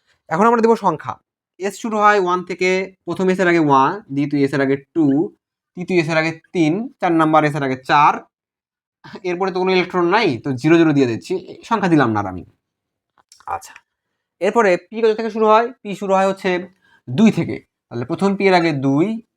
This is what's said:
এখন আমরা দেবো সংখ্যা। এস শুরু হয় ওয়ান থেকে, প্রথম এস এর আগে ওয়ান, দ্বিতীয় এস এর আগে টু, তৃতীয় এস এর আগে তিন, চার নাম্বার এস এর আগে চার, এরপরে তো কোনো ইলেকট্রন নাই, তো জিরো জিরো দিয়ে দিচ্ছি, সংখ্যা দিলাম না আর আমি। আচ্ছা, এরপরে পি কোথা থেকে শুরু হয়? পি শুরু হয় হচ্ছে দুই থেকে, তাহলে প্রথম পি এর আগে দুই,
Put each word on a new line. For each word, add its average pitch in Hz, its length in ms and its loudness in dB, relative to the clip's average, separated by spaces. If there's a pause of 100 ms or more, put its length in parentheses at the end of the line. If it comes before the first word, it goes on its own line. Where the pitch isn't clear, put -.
(280)
এখন 175 180 0
আমরা 233 160 2
দেবো 226 140 2
সংখ্যা। 160 440 -6 (380)
এস 196 200 -8
শুরু 220 200 -8
হয় 208 220 4
ওয়ান 180 240 0
থেকে, 185 520 -4 (100)
প্রথম 185 240 -2
এস 185 100 0
এর 185 80 2
আগে 170 120 2
ওয়ান, 147 420 2 (100)
দ্বিতীয় 143 340 -2
এস 139 80 -2
এর 139 80 0
আগে 139 160 0
টু, 147 580 0 (400)
তৃতীয় 180 260 -2
এস 156 80 -2
এর 160 80 -2
আগে 160 220 -4 (140)
তিন, 180 360 0 (120)
চার 180 100 0
নাম্বার 156 340 2
এস 147 100 -2
এর 143 80 -6
আগে 131 120 -4
চার, 156 440 2 (1040)
এরপরে 180 280 -4
তো 180 80 -4
কোনো 185 120 0
ইলেকট্রন 180 340 0
নাই, 175 320 0
তো 139 140 -6
জিরো 143 260 2
জিরো 160 160 4
দিয়ে 139 140 4
দিচ্ছি, 131 560 -6
সংখ্যা 202 260 -2
দিলাম 139 220 4
না 104 80 -2
আর 101 60 -4
আমি। 92 200 -12 (1000)
আচ্ছা, - 280 -12 (680)
এরপরে 202 380 2
পি 220 240 -10
কোথা 220 120 2
থেকে 226 160 -6
শুরু 220 160 -2
হয়? 226 260 2 (100)
পি 202 140 -12
শুরু 196 180 -4
হয় 190 140 2
হচ্ছে 185 400 -4 (420)
দুই 185 220 4
থেকে, 135 340 -6 (240)
তাহলে 120 160 -10
প্রথম 170 300 -2
পি 196 120 0
এর 185 60 4
আগে 170 180 2
দুই, 147 500 -2 (140)